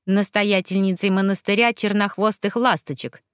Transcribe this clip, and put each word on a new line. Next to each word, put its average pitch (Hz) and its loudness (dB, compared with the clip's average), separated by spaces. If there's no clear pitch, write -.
настоятельницей 196 0
монастыря 196 0
чернохвостых 202 -2
ласточек", 170 -2